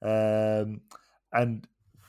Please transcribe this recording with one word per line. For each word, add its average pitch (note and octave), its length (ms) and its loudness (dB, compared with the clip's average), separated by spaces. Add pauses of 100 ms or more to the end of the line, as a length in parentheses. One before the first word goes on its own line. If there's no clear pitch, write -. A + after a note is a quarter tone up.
Um, G#2+ 800 0 (520)
and A#2 340 0 (420)